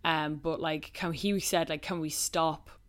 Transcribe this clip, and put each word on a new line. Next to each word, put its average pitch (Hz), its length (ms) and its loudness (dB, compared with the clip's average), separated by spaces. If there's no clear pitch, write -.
Um, 156 340 2
but, 160 220 0
like, 156 340 -2
can, 170 200 -2
he 196 260 2
said, 165 300 2
like, 151 140 -4
"Can 175 160 -2
we 156 100 -2
stop 160 600 0